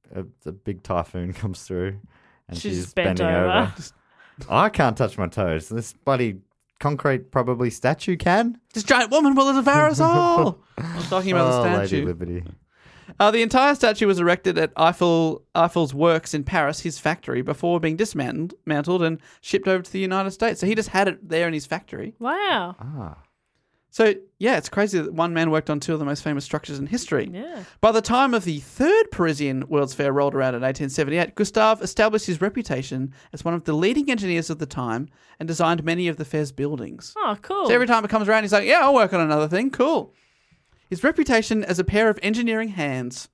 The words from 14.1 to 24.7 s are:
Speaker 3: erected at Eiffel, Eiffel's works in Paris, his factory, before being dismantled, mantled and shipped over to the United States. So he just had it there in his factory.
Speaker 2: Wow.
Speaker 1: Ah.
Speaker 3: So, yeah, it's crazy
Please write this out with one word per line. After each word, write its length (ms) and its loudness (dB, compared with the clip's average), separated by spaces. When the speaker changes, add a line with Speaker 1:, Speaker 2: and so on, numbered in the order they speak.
Speaker 3:
erected 380 2
at 180 0
Eiffel, 680 2
Eiffel's 400 2
works 400 2
in 100 -2
Paris, 360 0
his 180 -8
factory, 420 -2
before 400 -2
being 160 0
dismantled, 580 -4
mantled 360 0
and 180 -2
shipped 280 -2
over 140 2
to 100 -16
the 80 -4
United 320 -2
States. 280 -2
So 60 0
he 80 2
just 160 -2
had 180 2
it 200 -8
there 200 0
in 60 -4
his 120 -6
factory. 520 -10
Speaker 2:
Wow. 600 -4
Speaker 1:
Ah. 400 -12
Speaker 3:
So, 220 4
yeah, 200 2
it's 100 -6
crazy 320 0